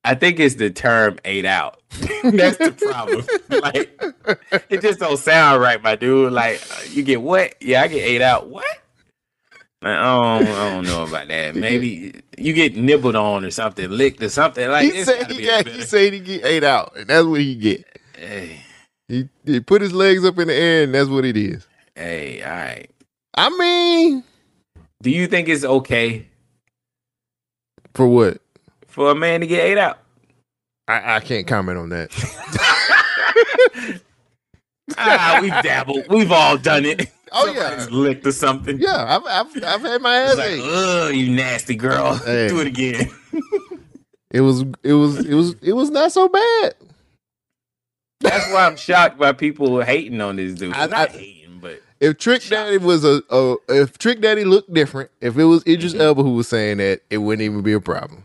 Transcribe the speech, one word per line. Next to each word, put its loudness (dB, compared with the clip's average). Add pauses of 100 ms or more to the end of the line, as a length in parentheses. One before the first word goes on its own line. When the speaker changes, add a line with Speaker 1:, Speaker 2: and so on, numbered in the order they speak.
Speaker 1:
I 2
think 0
it's 4
the -2
term 2
"ate -4
out." -2 (100)
<laughs> - (320)
That's 2
the 0
problem. -4
<laughs> -2 (260)
Like, -6 (680)
it -2
just 0
don't -2
sound 4
right, 2
my 0
dude. 2
Like, -2 (100)
uh, -14 (100)
you -4
get 0
what? 0
Yeah, 2
I 0
get -4
ate 0
out. 2
What? -14 (1160)
Like, -4
I 2
don't, 0
I -4
don't -6
know -4
about -10
that. -6
Speaker 2:
<laughs> -
Speaker 1:
Maybe -6 (180)
you -4
get 0
nibbled 2
on 0
or -10
something, -6
licked -2
or -4
something. -2
Like, 2
Speaker 2:
He 2
Speaker 1:
it's -4
Speaker 2:
said 0
Speaker 1:
gotta -8
Speaker 2:
he -12
Speaker 1:
be -6
Speaker 2:
got, 2
Speaker 1:
better. -10
Speaker 2:
he -12
said 2
he -10
get -10
ate 0
out, 0
and -14
that's 4
what 0
he -2
get. -2 (320)
Speaker 1:
Hey. -16 (480)
Speaker 2:
He, -6 (160)
he 0
put 4
his -4
legs 2
up 0
in 0
the 0
air, 2
and -2
that's 2
what 0
it -2
is. -4 (280)
Speaker 1:
Hey, -10
all -10
right. -12 (460)
Speaker 2:
I 2
mean, 2 (800)
Speaker 1:
Do 0
you 0
think 0
it's 0
okay 0 (1700)
Speaker 2:
for 4
what? 4 (500)
Speaker 1:
for 0
a 4
man 0
to -4
get 0
ate 2
out? 0 (880)
Speaker 2:
I, 0
I 0
can't -6
comment -2
on -10
that. -8
<laughs> 0 (960)
Speaker 1:
Ah, 2
we've -2
dabbled. -2
We've 4
all 6
done 0
it. -4 (220)
Speaker 2:
Oh, 2
Speaker 1:
Somebody's -6
Speaker 2:
yeah. -4
Speaker 1:
licked 0
or 2
something. -2
Speaker 2:
Yeah, 0 (120)
I've, -2
I've, -6
I've -2
had -4
my 0
Speaker 1:
It's 2
Speaker 2:
ass 4
Speaker 1:
like, -4
Speaker 2:
ate. -6
Speaker 1:
"Ugh, -2
you 0
nasty -4
girl." 0
Speaker 2:
Hey. -2
Speaker 1:
Do 0
it -2
again. -4 (220)
<laughs> -10
Speaker 2:
It 0
was, 4 (220)
it 2
was, 2
it -2
was, 2
it 0
was 0
not 0
so 4
bad. 0 (1500)
Speaker 1:
That's 0
why 4
I'm 0
shocked 2
by 4
people -2
hating -2
on -6
this -6
dude. -8
Speaker 2:
I, -4
Speaker 1:
Not -2
Speaker 2:
I, -20
Speaker 1:
hating, -20
but -18 (180)
Speaker 2:
if 2
Trick 0
Speaker 1:
shocked. -14 (200)
Speaker 2:
Daddy 0
was 2
a, 4
a, 2 (120)
if 0
Trick -2
Daddy 2
looked 2
different, -2 (100)
if -4
it 4
was 6
Idris 0
Speaker 1:
Mm-hmm. -6
Speaker 2:
Elba 4
who 2
was -2
saying -2
that, 0 (100)
it -2
wouldn't -2
even -4
be 2
a 2
problem. -8